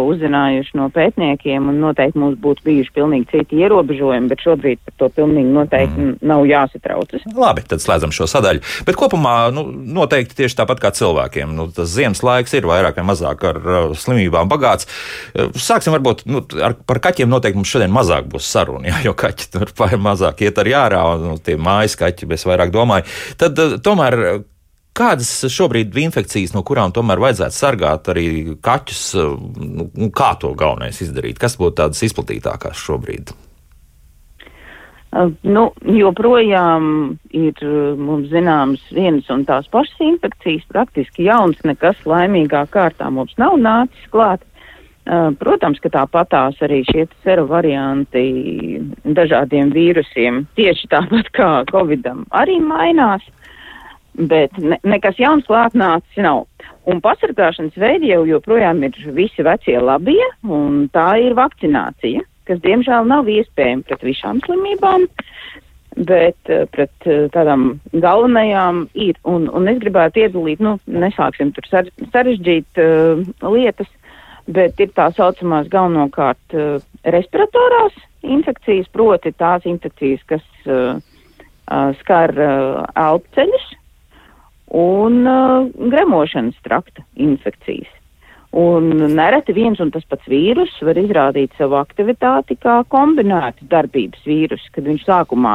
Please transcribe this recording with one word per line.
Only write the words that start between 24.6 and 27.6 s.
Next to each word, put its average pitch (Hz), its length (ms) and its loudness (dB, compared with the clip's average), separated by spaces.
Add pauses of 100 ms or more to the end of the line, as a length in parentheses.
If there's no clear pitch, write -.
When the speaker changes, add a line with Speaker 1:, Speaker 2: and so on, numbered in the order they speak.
Speaker 2:
kādas 170 540 0
šobrīd 113 480 0
infekcijas, 117 580 -4
no 98 100 -2
kurām 110 280 0
tomēr 107 260 0
vajadzētu 98 380 0
sargāt 90 560 -2